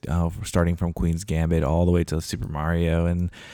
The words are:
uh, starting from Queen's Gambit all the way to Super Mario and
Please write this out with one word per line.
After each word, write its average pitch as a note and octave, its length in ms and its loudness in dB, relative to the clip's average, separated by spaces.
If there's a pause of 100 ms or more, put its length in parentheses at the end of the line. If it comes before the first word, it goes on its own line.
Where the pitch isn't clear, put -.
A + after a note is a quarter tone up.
uh, E2+ 220 0 (140)
starting F2 340 0
from E2+ 160 -2
Queen's E2+ 320 -2
Gambit E2 360 2
all D#2+ 240 2
the F2 60 4
way E2+ 140 4
to D#2+ 160 -4
Super - 260 -6
Mario E2 580 0
and F2 240 0 (240)